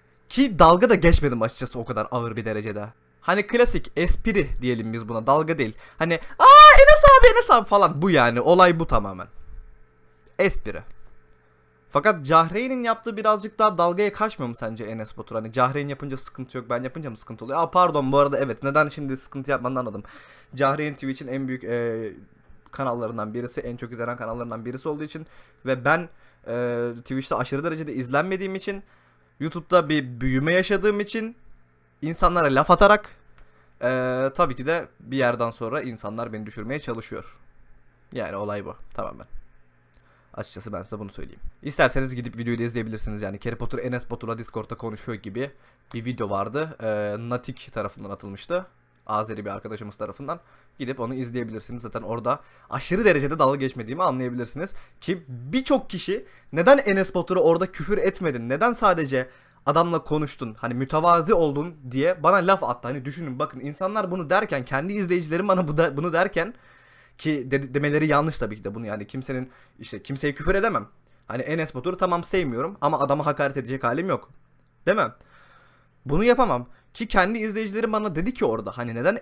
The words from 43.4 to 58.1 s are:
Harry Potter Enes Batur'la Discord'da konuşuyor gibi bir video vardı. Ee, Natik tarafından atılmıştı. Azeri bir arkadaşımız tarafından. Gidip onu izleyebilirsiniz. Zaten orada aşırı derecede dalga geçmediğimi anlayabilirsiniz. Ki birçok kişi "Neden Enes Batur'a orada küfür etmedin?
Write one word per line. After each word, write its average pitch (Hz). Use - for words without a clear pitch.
Harry 117
Potter 120
Enes 123
Batur'la 117
Discord'da 110
konuşuyor 110
gibi 117
bir 113
video 113
vardı. 110
Ee, 104
Natik 123
tarafından 101
atılmıştı. 101
Azeri 107
bir 101
arkadaşımız 107
tarafından. 139
Gidip 131
onu 120
izleyebilirsiniz. 117
Zaten 117
orada 117
aşırı 185
derecede 156
dalga 139
geçmediğimi 131
anlayabilirsiniz. 127
Ki 175
birçok 156
kişi 196
"Neden 247
Enes 190
Batur'a 180
orada 165
küfür 185
etmedin? 151